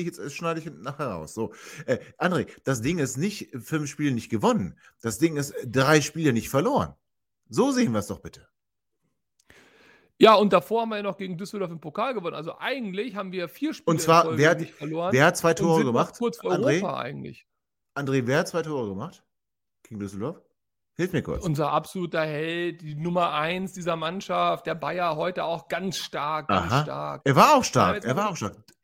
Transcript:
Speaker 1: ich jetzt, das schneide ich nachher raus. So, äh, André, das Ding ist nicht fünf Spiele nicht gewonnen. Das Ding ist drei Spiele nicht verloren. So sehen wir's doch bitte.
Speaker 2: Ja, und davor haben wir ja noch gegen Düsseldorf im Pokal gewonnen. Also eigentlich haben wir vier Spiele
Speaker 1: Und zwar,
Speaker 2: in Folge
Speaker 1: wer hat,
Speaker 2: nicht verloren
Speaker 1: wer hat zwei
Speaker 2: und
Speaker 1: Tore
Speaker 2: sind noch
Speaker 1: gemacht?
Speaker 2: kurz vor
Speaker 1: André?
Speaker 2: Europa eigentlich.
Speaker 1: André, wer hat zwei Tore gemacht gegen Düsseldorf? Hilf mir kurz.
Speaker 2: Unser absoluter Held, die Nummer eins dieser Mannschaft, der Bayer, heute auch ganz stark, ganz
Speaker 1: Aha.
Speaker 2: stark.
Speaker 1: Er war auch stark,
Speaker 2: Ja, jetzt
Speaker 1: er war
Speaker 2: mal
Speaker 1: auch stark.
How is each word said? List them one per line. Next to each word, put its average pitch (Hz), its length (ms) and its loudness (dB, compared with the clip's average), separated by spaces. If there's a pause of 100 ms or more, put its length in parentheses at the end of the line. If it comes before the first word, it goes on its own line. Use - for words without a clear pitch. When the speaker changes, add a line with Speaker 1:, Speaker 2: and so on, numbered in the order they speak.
Speaker 1:
ich 170 60 -4
jetzt, 175 120 -10
das 135 140 -10
schneide 165 280 -4
ich 156 100 -12
nachher 139 360 -8
raus. 80 280 -8
So, 110 180 -4 (340)
äh, 160 120 0 (200)
André, 156 280 0 (180)
das 127 180 -2
Ding 170 160 -2
ist 123 180 -2
nicht 196 340 -4 (100)
fünf 151 280 -4
Spiele 143 240 -2
nicht 113 180 -4
gewonnen. 113 480 0 (220)
Das 113 180 -4
Ding 160 180 2
ist 143 180 -6 (100)
drei 135 360 4
Spiele 147 320 2
nicht 113 180 -2
verloren. 143 440 0 (540)
So 220 240 2
sehen 247 200 2
wir's 104 160 -2
doch 98 120 -10
bitte. - 260 -18 (1700)
Speaker 2:
Ja, 214 160 10
und 196 180 6
davor 208 300 2
haben 226 80 -6
wir 214 60 -6
ja 208 60 -6
noch 196 140 -4
gegen 185 200 -8
Düsseldorf 185 340 -8
im 165 100 -12
Pokal 214 340 -4
gewonnen. 170 220 -6
Also 151 220 -10
eigentlich 214 580 -6
haben 190 160 -8
wir 175 160 -6
vier 302 260 -6
Spiele - 180 -2
Speaker 1:
Und 160 80 2
zwar, 165 220 8
Speaker 2:
in 165 60 0
Folge 156 140 2
Speaker 1:
wer 160 80 8
hat, 165 100 2
Speaker 2:
nicht - 140 -10
verloren 156 380 -4
Speaker 1:
wer 135 140 8
hat 175 100 4
zwei 165 140 4
Speaker 2:
und 160 80 2
Speaker 1:
Tore 160 200 4
Speaker 2:
sind 147 80 2
noch 120 60 0
Speaker 1:
gemacht? 151 240 0
Speaker 2:
kurz 233 240 -4
vor 185 120 -2
Speaker 1:
André? 139 240 2
Speaker 2:
Europa 160 240 -4
eigentlich. 127 460 -12 (500)
Speaker 1:
André, 135 300 0
wer 135 140 2
hat 180 80 -4
zwei 165 140 -4
Tore 139 260 -4
gemacht 104 360 -10 (580)
gegen 107 180 -14
Düsseldorf? 101 400 -8 (540)
Hilf 180 180 -4
mir 139 100 0
kurz. 65 200 -6
Speaker 2:
Unser 147 300 -2
absoluter 165 480 -4
Held, 160 600 -6
die 151 120 -12
Nummer 170 380 0
eins 175 400 -2
dieser 170 240 -4
Mannschaft, 175 680 -2
der 160 80 -2
Bayer, 165 420 -2
heute 175 280 -4
auch 165 240 -6
ganz 175 280 -4
stark, 151 520 -6
ganz 90 220 0
Speaker 1:
Aha. 135 120 4
Speaker 2:
stark. 143 420 -8
Speaker 1:
Er 139 100 4
war 247 220 10
auch 254 80 4
stark, 107 240 4
Speaker 2:
Ja, 90 60 0
jetzt 104 100 -8
Speaker 1:
er 123 100 -2
war 196 100 0
Speaker 2:
mal 208 60 -2
Speaker 1:
auch 165 60 -8
stark. - 200 -6 (280)